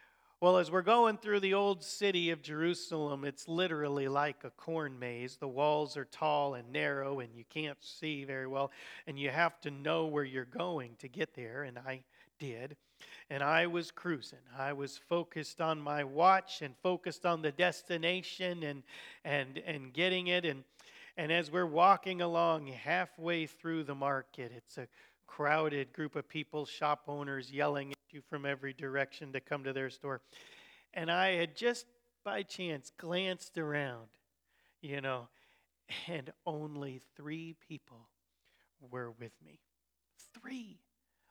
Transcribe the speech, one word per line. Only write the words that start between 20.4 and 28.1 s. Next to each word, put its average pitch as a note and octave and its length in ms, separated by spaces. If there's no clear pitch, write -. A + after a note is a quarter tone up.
And, C3+ 200
and D#3 140
as E3 200
we're F3+ 140
walking F3+ 560
along, E3 460
halfway E3 800
through E3 400
the C#3 100
market, C3+ 600
it's - 220
a B2+ 100
crowded D3 640
group D#3 220
of D3 120
people, D3+ 380
shop D3 420
owners C#3 440
yelling C#3+ 400
at C#3 60